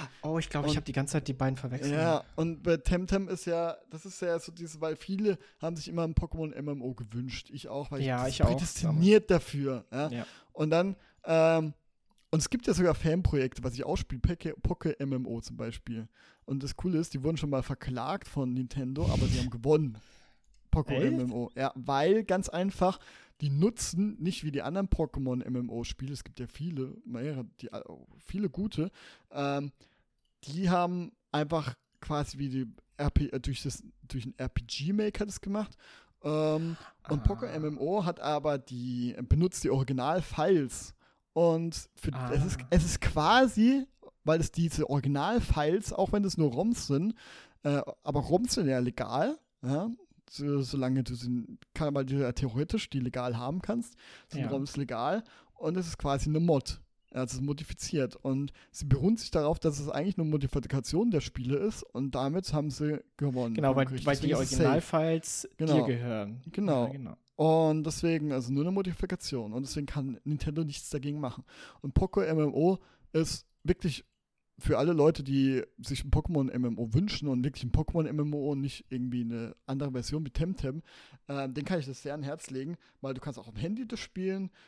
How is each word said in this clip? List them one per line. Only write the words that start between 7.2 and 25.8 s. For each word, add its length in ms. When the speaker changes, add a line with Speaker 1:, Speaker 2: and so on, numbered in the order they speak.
Speaker 2:
Ich 160
auch, 220
weil 100
Speaker 1:
Ja, 260
Speaker 2:
ich 80
Speaker 1:
ich 80
auch, 60
Speaker 2:
prädestiniert 800
Speaker 1:
damals. 160
Speaker 2:
dafür. 480
Ja. 160
Speaker 1:
Ja. 160
Speaker 2:
Und 200
dann, 260
ähm, 500
und 80
es 100
gibt 180
ja 60
sogar 220
Fanprojekte, 680
was 120
ich 100
auch 100
spiele, 240
Poke, 420
Poke 380
M 140
M 120
O 140
zum 160
Beispiel. 540
Und 200
das 120
Coole 240
ist, 140
die 100
wurden 140
schon 140
mal 120
verklagt 640
von 260
Nintendo, 520
aber 220
die 120
haben 120
gewonnen. 460
Poke 220
Speaker 1:
Echt? 120
Speaker 2:
M 160
M 100
O. 240
Ja, 200
weil 500
ganz 240
einfach, 500
die 80
nutzen 680
nicht 240
wie 80
die 120
anderen 260
Pokémon 520
M 140
M 140
O 140